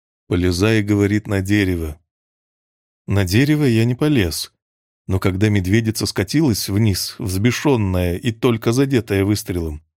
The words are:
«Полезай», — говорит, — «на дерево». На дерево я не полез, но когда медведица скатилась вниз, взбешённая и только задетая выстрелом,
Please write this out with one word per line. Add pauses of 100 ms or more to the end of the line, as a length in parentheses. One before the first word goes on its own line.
(260)
«Полезай», —
говорит, —
«на
дерево». (1040)
На
дерево
я
не
полез, (540)
но
когда
медведица
скатилась
вниз,
взбешённая
и
только
задетая
выстрелом, (120)